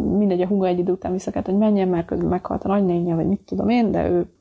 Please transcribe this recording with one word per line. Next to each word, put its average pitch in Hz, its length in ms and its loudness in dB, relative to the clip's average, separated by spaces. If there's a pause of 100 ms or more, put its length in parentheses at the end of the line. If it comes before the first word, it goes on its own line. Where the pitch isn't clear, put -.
(180)
mindegy, 190 220 2
a 180 60 0
húga 190 200 0
egy 180 120 0
idő 180 140 0
után 180 200 -4
vissza 190 180 -6
kellett, - 180 -6
hogy 190 100 2
menjen, 208 300 2
mert 170 180 0
közben 175 220 -2
meghalt - 360 -4
a 202 40 -2
nagynénye, 175 460 0
vagy 165 120 0
mit 190 140 0
tudom 196 280 -4
én, 233 220 2
de 170 180 0
ő 175 320 -2